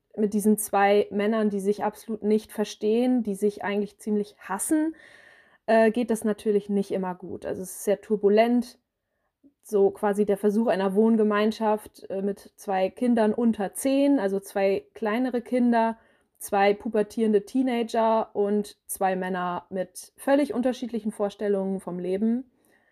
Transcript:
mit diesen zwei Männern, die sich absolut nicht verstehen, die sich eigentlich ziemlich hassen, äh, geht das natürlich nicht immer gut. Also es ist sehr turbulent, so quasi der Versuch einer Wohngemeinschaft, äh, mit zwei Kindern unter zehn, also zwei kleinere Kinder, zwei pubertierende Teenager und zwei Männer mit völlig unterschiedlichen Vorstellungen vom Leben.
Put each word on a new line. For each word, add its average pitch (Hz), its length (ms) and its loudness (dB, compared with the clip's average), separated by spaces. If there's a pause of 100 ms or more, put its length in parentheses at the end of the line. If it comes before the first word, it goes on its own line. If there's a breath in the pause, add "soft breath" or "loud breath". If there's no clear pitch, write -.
(160)
mit 208 180 -2
diesen 214 240 4
zwei 202 540 2
Männern, 214 400 0
die 202 80 -4
sich 202 240 -2
absolut 214 400 -8
nicht 214 280 0
verstehen, 233 720 0
die 208 140 -4
sich 208 280 -2
eigentlich 202 360 -4
ziemlich 208 400 -4
hassen, 311 560 -2 (720 loud breath)
äh, 226 240 6
geht 240 180 -2
das 220 140 -2
natürlich 208 440 -2
nicht 202 220 -2
immer 185 240 -4
gut. - 320 -14
Also - 160 -6
es 185 80 -12
ist - 140 -16
sehr 202 180 0
turbulent, 220 760 2 (840)
so 196 300 2
quasi 202 340 0
der 202 120 0
Versuch 208 280 2
einer 190 300 0
Wohngemeinschaft, 214 1120 0
äh, 196 140 -6
mit 196 320 -8
zwei 190 340 -2
Kindern 233 460 2
unter 220 400 0
zehn, 277 440 2
also 196 200 -2
zwei 196 440 -2 (120)
kleinere 240 480 -2
Kinder, 233 560 2 (400 soft breath)
zwei 202 340 2
pubertierende 208 720 0
Teenager 233 880 -2
und 202 420 -2 (100)
zwei 190 280 -2
Männer 180 540 -6
mit - 480 -8
völlig 277 380 0
unterschiedlichen 240 560 -4
Vorstellungen 196 680 -4
vom 180 200 -10
Leben. 208 500 -2 (420)